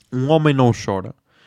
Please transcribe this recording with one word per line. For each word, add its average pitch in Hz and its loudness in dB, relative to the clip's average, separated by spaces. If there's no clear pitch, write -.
Um 127 -4
Homem 156 2
Não 127 4
Chora. 98 -8